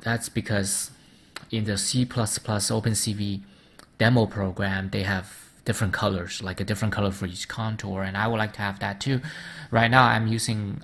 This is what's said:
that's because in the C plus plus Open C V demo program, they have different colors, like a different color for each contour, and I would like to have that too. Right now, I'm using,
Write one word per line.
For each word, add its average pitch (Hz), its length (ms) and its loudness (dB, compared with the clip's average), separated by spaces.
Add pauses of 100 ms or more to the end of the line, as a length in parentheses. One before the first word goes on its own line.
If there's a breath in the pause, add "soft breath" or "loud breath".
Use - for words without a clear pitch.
that's 117 280 -2
because 101 600 -2 (600 loud breath)
in 110 140 0
the 101 120 0
C 127 260 2
plus 120 340 -2
plus 104 340 0
Open 110 240 2
C - 160 0
V 101 320 -4 (540 loud breath)
demo 113 280 6
program, 95 640 -2
they 101 140 0
have 95 280 -2 (320)
different 110 280 0
colors, 95 500 -2
like 92 180 -6
a 101 40 -2
different 104 280 0
color 101 200 2
for 98 140 -4
each 90 200 -6
contour, 107 560 -4
and 95 140 -4
I 104 100 2
would 117 120 2
like 107 160 -2
to - 80 -6
have 98 180 -4
that 98 200 -4
too. 135 200 0 (500 loud breath)
Right 117 220 4
now, 131 140 10
I'm 113 200 4
using, 110 580 -2